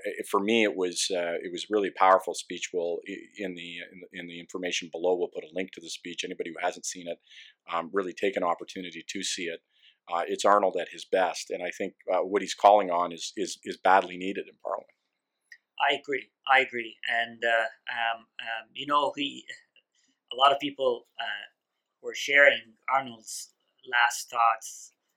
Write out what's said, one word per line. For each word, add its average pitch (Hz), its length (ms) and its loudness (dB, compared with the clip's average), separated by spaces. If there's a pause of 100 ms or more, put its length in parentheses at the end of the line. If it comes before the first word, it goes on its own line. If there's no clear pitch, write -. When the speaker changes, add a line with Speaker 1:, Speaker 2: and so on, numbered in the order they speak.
(300)
Speaker 1:
for 104 80 2
me, 110 240 4
it 104 140 2
was, 90 340 -2
uh, 87 320 0
it 90 80 -10
was 85 180 -10
really 101 200 2
a - 100 -8
powerful 95 360 6
speech. - 380 -10
We'll, 85 360 -2
i-, 92 180 -14 (100)
in 95 200 -8
the, 85 220 -12 (140)
in 92 80 -20
the, 90 200 -16
in 87 80 -12
the 85 100 -14
information 87 540 -6
below, 87 240 0
we'll 87 180 -2
put 90 80 -10
a 78 100 -20
link 92 200 -6
to - 80 -18
the 82 100 -14
speech. - 320 -10
Anybody 90 280 -10
who 82 140 -8
hasn't 87 220 -4
seen 87 220 -10
it, 85 100 -10 (520)
um, 85 220 -4
really 92 200 -2
take 101 240 -2
an 95 80 0
opportunity 87 640 -4
to 95 160 -8
see 92 220 -6
it. 82 120 -6 (500)
Uh, 110 200 0
it's - 160 -2
Arnold 98 360 6
at 82 120 -6
his 85 120 -14
best, 92 460 0
and 90 140 -6
I 90 60 -6
think, 95 240 -8 (140)
uh, 92 100 2
what 95 240 0
he's 92 120 -6
calling 101 380 8
on 87 180 0
is, 82 260 -10
is, 92 280 -6
is 95 120 -8
badly 92 400 4
needed 92 300 -6
in - 160 -20
Parliament. - 240 -8 (920)
Speaker 2:
I 143 160 2
agree. 139 320 -6 (200)
I 131 120 6
agree. 117 340 -4 (160)
And, 117 340 -4
uh, 117 220 4 (240)
um, 113 300 -2
um, 113 520 -12
you 135 140 -10
know, 147 300 2
he, 127 260 -6 (920)
a 120 40 -12
lot 139 160 8
of 139 80 0
people, 135 480 -2 (100)
uh, 104 320 -8 (520)
were 120 120 -8
sharing 127 720 4
Arnold's 123 640 -4 (320)
last 120 480 2
thoughts, - 600 0 (240)